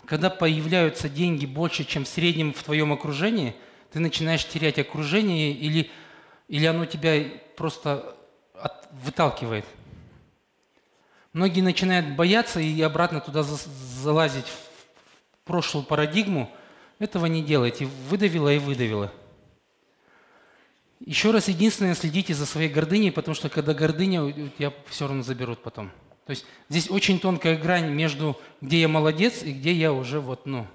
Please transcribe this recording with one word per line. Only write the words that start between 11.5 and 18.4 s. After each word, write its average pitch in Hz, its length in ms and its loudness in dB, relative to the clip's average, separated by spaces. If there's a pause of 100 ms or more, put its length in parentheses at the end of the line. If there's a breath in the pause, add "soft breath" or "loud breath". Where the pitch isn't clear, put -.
начинают 180 540 2
бояться 185 440 2
и 156 220 0
обратно 156 400 0
туда 147 220 -2
за-, 147 260 -6 (320)
залазить, 147 440 2
в - 1000 -20
прошлую 156 400 -2
парадигму. 151 680 0 (480 loud breath)
Этого 185 260 -2
не 165 160 0
делайте. 143 440 2 (240)
Выдавило 165 440 2